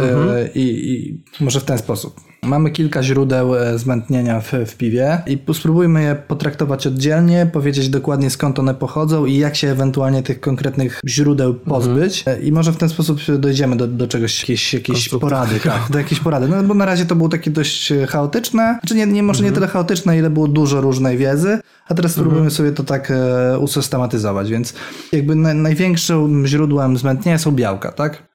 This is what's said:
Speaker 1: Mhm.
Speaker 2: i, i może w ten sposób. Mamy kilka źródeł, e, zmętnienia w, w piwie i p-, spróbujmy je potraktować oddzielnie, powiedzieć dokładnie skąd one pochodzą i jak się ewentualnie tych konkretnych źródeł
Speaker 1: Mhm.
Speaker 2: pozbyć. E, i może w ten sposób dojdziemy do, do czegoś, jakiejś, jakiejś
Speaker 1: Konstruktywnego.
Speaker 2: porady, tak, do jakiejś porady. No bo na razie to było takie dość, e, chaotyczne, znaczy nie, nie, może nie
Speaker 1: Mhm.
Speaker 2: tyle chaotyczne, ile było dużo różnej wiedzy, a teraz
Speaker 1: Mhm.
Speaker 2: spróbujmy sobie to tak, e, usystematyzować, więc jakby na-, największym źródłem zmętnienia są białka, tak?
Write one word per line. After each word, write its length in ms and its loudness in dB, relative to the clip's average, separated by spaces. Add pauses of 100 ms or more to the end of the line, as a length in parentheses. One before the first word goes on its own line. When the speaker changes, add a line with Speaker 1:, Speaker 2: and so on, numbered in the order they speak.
(140)
Speaker 1:
Mhm. 420 0
Speaker 2:
i, 60 0
i 840 -4
może 160 0
w 40 -4
ten 140 -2
sposób. 380 -6 (280)
Mamy 280 0
kilka 320 -2
źródeł, 520 2
e, 220 0
zmętnienia 640 -2
w, 100 -12 (160)
w 100 -16
piwie 500 0
i 100 -2
p-, 160 -4
spróbujmy 500 2
je 120 0
potraktować 720 -4
oddzielnie, 640 2
powiedzieć 360 0
dokładnie 400 0
skąd 300 -2
one 160 2
pochodzą 500 0
i 120 2
jak 180 0
się 140 0
ewentualnie 540 0
tych 160 -4
konkretnych 680 -2
źródeł 420 2
Speaker 1:
Mhm. 200 -4
Speaker 2:
pozbyć. 580 0
E, 140 -2
i 100 0
może 200 2
w 60 -4
ten 120 2
sposób 300 0 (200)
dojdziemy 380 2
do, 100 0
do 200 -2
czegoś, 340 -2
jakiejś, 320 -2
jakiejś 240 -2 (120)
Speaker 1:
Konstruktywnego. 260 0 (100)
Speaker 2:
porady, 140 0
tak, 320 -2
do 60 0
jakiejś 220 -2
porady. 280 0
No 160 2
bo 100 2
na 120 2
razie 200 0
to 100 0
było 140 2
takie 220 -2
dość, 400 -2
e, 160 2
chaotyczne, 720 0
znaczy 140 -2
nie, 120 2
nie, 160 2
może 200 2
nie 60 2
Speaker 1:
Mhm. 120 0
Speaker 2:
tyle 120 2
chaotyczne, 440 0
ile 120 2
było 180 2
dużo 340 2
różnej 360 2
wiedzy, 420 2 (280)
a 60 -2
teraz 180 2
Speaker 1:
Mhm. 160 0
Speaker 2:
spróbujmy 240 2
sobie 200 2
to 120 -4
tak, 320 -4
e, 440 2
usystematyzować, 920 -2
więc 240 -4 (380)
jakby 240 2
na-, 180 2
największym 920 2
źródłem 500 2
zmętnienia 400 0
są 140 0
białka, 400 -2
tak? 320 -6 (120)